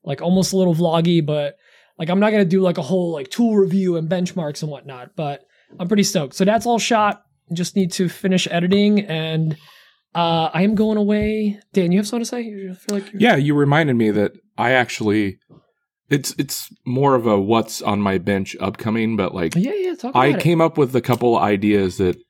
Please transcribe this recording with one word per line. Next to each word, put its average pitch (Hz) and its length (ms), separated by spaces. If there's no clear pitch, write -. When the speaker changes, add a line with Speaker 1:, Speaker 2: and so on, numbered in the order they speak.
Speaker 1:
Like, 139 180
almost 180 300
a 190 40
little 185 180
vloggy, 165 520
but, 147 300
like, 165 120
I'm 190 100
not 208 100
gonna 214 140
do, 185 160
like, 180 180
a 175 40
whole, 175 300
like, 143 160
tool 233 280
review 190 400
and 160 120
benchmarks 175 540
and 156 80
whatnot, 127 460
but 143 260
I'm 175 80
pretty 202 160
stoked. 143 320
So 190 80
that's 214 200
all 233 140
shot. 208 460
Just 170 220
need 185 200
to 185 140
finish 185 400
editing, 202 520
and, 160 560
uh, 165 400
I 160 80
am 214 140
going 214 200
away. 208 600
Dan, 180 180
you 180 80
have 208 80
something 233 160
to 233 60
say? 240 140
You 196 320
feel 202 260
like 196 120
you're 202 80
Speaker 2:
Yeah, 226 140
you 147 220
reminded 143 400
me 110 160
that 101 200
I 120 160
actually, 107 680
it's, 143 300
it's - 340
more 135 300
of 117 100
a 104 120
what's 107 440
on 104 180
my 95 180
bench 95 420
upcoming, 110 560
but, 95 180
like, 87 220
Speaker 1:
Yeah, 233 180
yeah, 370 200
talk 254 200
Speaker 2:
I 127 140
Speaker 1:
about 170 100
it. - 40
Speaker 2:
came 165 180
up 160 180
with 131 160
a 123 80
couple 117 340
ideas 101 640
that 90 180